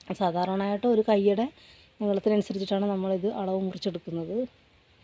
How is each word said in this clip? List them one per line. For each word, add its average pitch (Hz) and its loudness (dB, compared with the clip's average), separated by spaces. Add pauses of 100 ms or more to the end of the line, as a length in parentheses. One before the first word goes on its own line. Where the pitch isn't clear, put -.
(220)
സാധാരണയായിട്ട് 196 0
ഒരു 214 4
കൈയുടെ 202 4 (540)
നീളത്തിനനുസരിച്ചിട്ടാണ് 202 0
നമ്മളിത് 190 -2 (120)
അളവ് 190 -2
മുറിച്ചെടുക്കുന്നത്. 170 -6 (680)